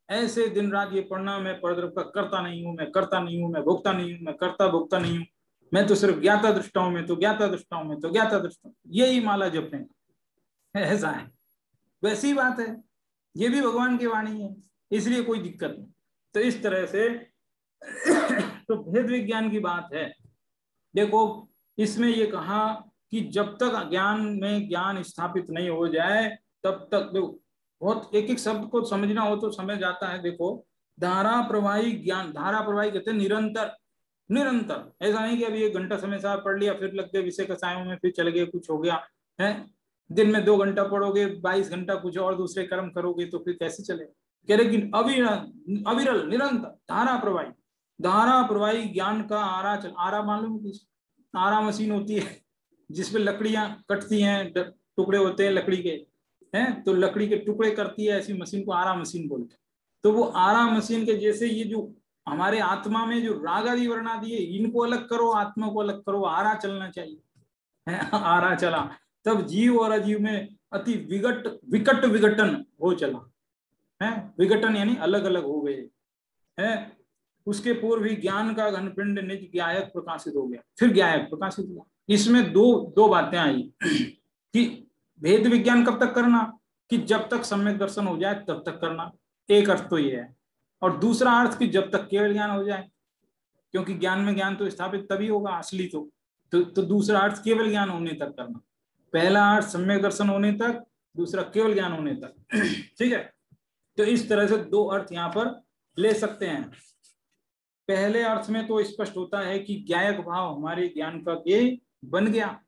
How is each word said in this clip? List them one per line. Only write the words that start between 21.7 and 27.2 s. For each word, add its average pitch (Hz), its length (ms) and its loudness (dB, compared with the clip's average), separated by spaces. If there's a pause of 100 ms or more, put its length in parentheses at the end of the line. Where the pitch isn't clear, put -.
इसमें 214 300 2
ये 226 180 2
कहा 214 580 -2 (260)
कि 220 100 -4
जब 202 340 -2
तक 226 360 -2
ज्ञान 202 300 0
में 208 480 -2
ज्ञान 185 340 -4
स्थापित 175 480 -6
नहीं 170 180 -4
हो 165 200 -2
जाए, 196 500 0 (260)
तब 190 280 -4
तक, 202 80 4
देखो, 180 400 -4 (420)